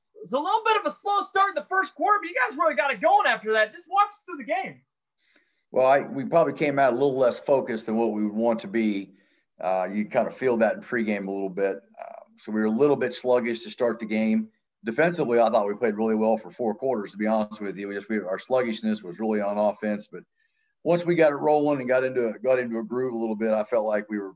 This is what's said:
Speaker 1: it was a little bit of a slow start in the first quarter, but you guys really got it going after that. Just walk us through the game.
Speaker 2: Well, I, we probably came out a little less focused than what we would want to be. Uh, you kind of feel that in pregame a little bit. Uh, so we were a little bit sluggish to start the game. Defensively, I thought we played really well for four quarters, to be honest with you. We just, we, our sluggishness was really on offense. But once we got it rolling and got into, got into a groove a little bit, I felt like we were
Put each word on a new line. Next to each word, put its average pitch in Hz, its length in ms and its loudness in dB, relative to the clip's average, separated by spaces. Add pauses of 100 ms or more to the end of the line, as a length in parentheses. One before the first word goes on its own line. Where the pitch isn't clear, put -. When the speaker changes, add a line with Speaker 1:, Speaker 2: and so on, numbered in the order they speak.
(140)
Speaker 1:
it - 80 -20
was - 100 -16
a 262 60 2
little 403 260 0
bit 440 120 4
of 403 100 -2
a 294 40 -2
slow 403 320 -2
start 392 280 2
in 349 40 -6
the 294 140 -6
first 381 260 0
quarter, 403 260 4
but 330 80 -6
you 349 60 -8
guys 262 240 -2
really 320 160 2
got 285 180 0
it 196 80 -8
going 381 260 4
after 220 260 0
that. 214 200 2
Just 339 160 -20
walk 403 200 2
us - 180 -20
through 330 120 -12
the 233 60 -12
game. 269 360 -4 (920)
Speaker 2:
Well, 127 160 2
I, 139 140 6
we 135 240 -6
probably 147 300 4
came 143 260 -2
out 131 120 4
a 120 40 0
little 135 200 2
less 123 220 2
focused 120 480 0
than 110 100 -2
what 113 160 2
we 107 120 -2
would 104 100 -2
want 113 260 0
to 104 80 -12
be. 101 440 -2 (480)
Uh, 92 320 0
you 104 140 -2
kind 120 200 0
of - 100 -10
feel 127 200 0
that 107 180 4
in 101 60 -14
pregame 107 480 -4
a - 20 -6
little 98 180 -4
bit. 98 280 -2
Uh, - 360 -18 (260)
so - 120 -14
we 107 100 -2
were 110 60 2
a 110 40 2
little 139 260 4
bit 120 180 -2
sluggish 120 480 0
to 107 80 -10
start 117 300 -2
the 110 60 -10
game. 110 420 0 (340)
Defensively, 120 580 2
I 110 100 4
thought 107 180 2
we 104 60 -2
played 107 220 -2
really 110 200 0
well 110 200 2
for 90 140 -8
four 107 240 -4
quarters, 107 380 -4
to 98 40 -18
be 107 120 -2
honest 107 320 -2
with 95 180 -8
you. 101 80 -8
We 101 80 -8
just, 98 140 -10
we, 110 100 -2
our 92 220 -6
sluggishness 110 640 -2
was 87 160 -12
really 107 200 -2
on 101 160 -4
offense. 104 540 -2
But 90 120 -16 (600)
once 170 240 0
we 170 80 2
got 160 160 4
it 143 60 -2
rolling 147 420 2
and 123 100 -6
got 127 140 4
into, 123 400 0
got 131 160 2
into 117 200 -2
a 110 60 -6
groove 123 300 -4
a 113 40 -4
little 113 180 -2
bit, 110 160 0
I 107 100 0
felt 110 240 -2
like 104 220 -2
we 107 100 -4
were 98 180 -8